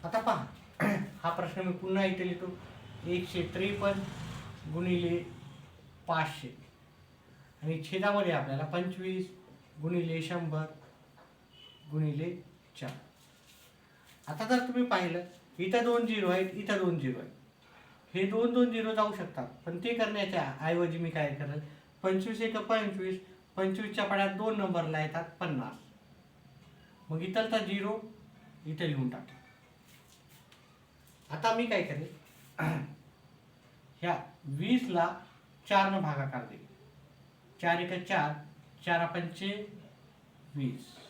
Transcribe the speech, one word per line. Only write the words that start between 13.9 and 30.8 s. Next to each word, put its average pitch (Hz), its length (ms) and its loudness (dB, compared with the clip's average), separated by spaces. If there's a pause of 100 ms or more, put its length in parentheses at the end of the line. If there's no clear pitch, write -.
आता - 160 -4
जर 247 220 4
तुम्ही 247 200 2
पाहिलं, 175 340 2 (380)
इथं 190 260 4
दोन 240 220 4
झिरो 208 240 2
आहेत, 185 240 2
इथं 208 240 0
दोन 170 200 2
झिरो 131 200 -2
आहेत, - 120 -12 (840)
हे 190 120 2
दोन 226 280 4
दोन 247 180 6
झिरो 220 220 0
जाऊ 208 220 4
शकतात, 135 300 -6 (200)
पण 170 180 -6
ते 233 100 0
करण्याच्या 196 680 0
ऐवजी 165 380 2
मी 165 120 -2
काय 147 240 0
करेल, 143 260 -4 (420)
पंचवीस 190 380 2
एक 220 180 0
पंचवीस, 190 640 0 (360)
पंचवीसच्या 196 480 0
पाढ्यात 196 320 2
दोन 214 220 0
नंबरला 165 420 0
येतात 170 240 -2 (160)
पन्नास, 135 380 -2 (1300)
मग 160 140 -4
इथलचा 220 360 2
झिरो 202 400 0 (680)
इथे 156 220 -2
लिहून 135 200 2
टाका. - 320 -10 (1900)